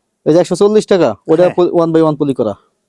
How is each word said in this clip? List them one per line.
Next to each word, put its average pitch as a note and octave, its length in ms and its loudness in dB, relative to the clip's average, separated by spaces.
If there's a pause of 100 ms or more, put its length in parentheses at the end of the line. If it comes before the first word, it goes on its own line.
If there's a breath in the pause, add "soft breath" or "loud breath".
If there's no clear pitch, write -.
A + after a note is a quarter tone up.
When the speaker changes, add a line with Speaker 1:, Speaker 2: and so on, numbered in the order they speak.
(260)
Speaker 1:
ওই D3+ 60 0
যে E3+ 60 4
একশো F3+ 180 -2
চল্লিশ G#3 300 2
টাকা, D#3+ 280 0 (120)
ওটা D#3+ 160 2
Speaker 2:
হ্যাঁ। F3 120 0
Speaker 1:
পো-, F3 180 0
one E3 200 0
by D#3+ 100 2
one D3+ 140 0
পলি C#3+ 180 -4
করা। G#2+ 200 -4 (340)